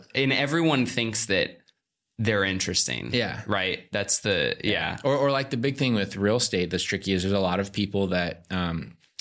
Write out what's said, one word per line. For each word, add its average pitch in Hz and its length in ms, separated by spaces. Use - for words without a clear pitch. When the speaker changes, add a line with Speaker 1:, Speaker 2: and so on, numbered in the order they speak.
Speaker 1:
and 135 180
everyone 143 540
thinks 113 400
that 92 320
they're 107 260
interesting. 92 680
Speaker 2:
Yeah. 110 340
Speaker 1:
Right? 95 340
That's - 280
the, 82 440
yeah. 87 400
Speaker 2:
Or, 135 100
or, 139 160
like, 135 200
the 139 80
big 131 180
thing 127 180
with 98 220
real 101 200
estate 90 340
that's 90 140
tricky 98 280
is 90 100
there's 95 120
a 98 60
lot 92 200
of 101 120
people 98 360
that, 90 420
um, 85 460